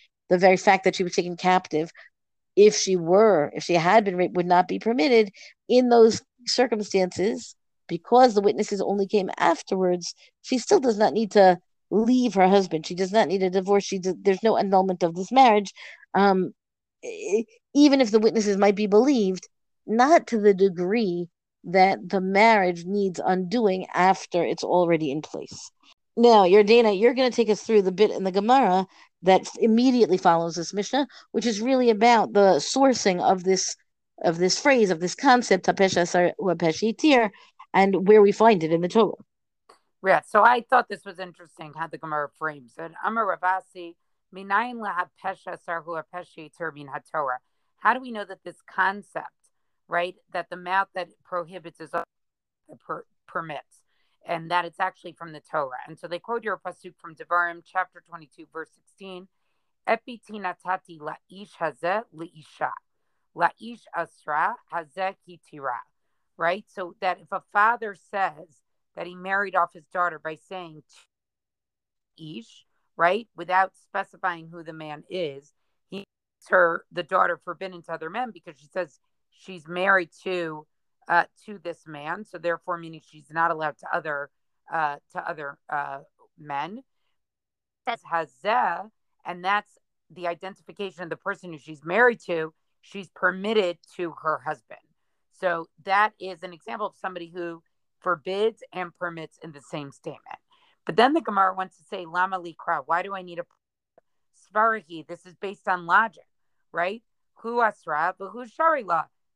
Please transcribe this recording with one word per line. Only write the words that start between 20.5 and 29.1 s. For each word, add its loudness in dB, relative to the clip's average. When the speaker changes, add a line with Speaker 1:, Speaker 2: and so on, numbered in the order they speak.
Speaker 1:
degree 0
that 2
the -2
marriage 2
needs -4
undoing -2
after 0
it's -4
already 0
in -6
place. -16
Now, 8
Yardena, 6
you're 4
gonna 0
take 0
us -2
through 4
the 0
bit 2
in -6
the -2
Gemara 2